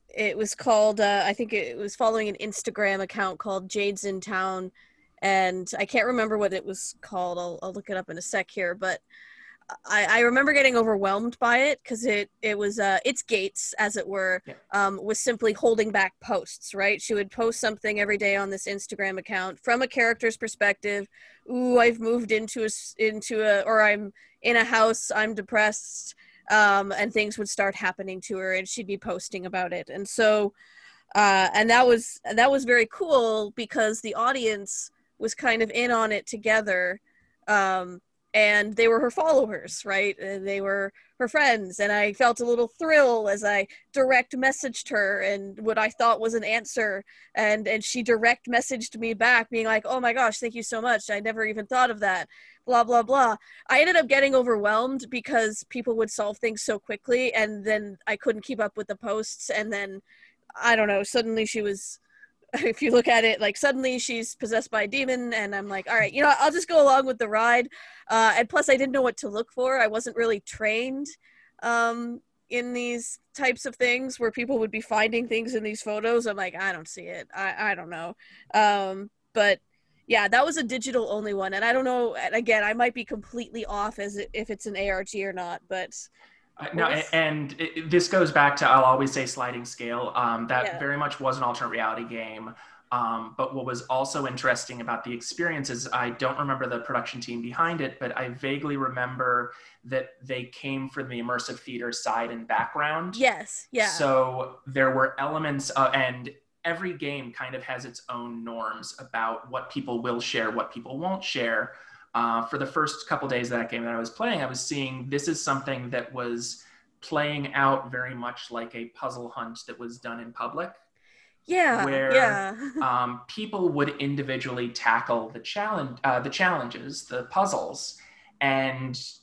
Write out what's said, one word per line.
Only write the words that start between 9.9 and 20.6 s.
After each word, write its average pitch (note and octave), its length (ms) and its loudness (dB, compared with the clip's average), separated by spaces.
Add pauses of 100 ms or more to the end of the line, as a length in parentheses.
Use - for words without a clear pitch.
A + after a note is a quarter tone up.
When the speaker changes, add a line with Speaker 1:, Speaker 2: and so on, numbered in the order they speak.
Speaker 1:
I A3 160 4
remember C4 320 6
getting C4+ 240 6
overwhelmed G#3+ 640 2
by A#3 180 4
it C#4 240 2
'cause A#3 220 -6
it, G#3 260 0 (100)
it G#3+ 160 -2
was, G#3 220 -2
uh, G3 260 2
its - 180 -2
gates, G3+ 560 -4
as G#3 180 0
it F#3+ 100 -4
were, F#3+ 400 -2
Speaker 2:
Yeah. - 80 -14 (160)
Speaker 1:
um, G3 320 0
was G#3+ 160 -2
simply A3+ 340 0
holding A3 380 2
back G3 300 0
posts, - 520 -6
right? G3+ 300 0
She A3+ 120 -2
would G3+ 180 -2
post A#3 260 -2
something G#3+ 400 -2
every G#3 180 0
day G3 200 0
on G3 140 -2
this G3 160 -8
Instagram G3 520 -6
account F#3 400 -6
from B3 240 0
a C4 60 0
character's A#3 480 0
perspective. G3+ 720 -2 (420)